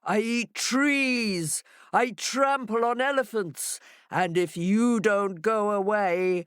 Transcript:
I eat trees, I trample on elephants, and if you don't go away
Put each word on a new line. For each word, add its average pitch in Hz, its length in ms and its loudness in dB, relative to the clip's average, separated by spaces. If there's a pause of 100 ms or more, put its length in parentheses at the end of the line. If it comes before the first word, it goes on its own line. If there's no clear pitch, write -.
I 185 180 0
eat 233 340 -2
trees, 247 1080 0 (300)
I 240 180 2
trample 240 720 0
on 240 160 0
elephants, 254 800 -2 (300)
and 170 260 0
if 175 200 0
you 220 440 2
don't 202 400 0
go 214 300 0
away 185 760 0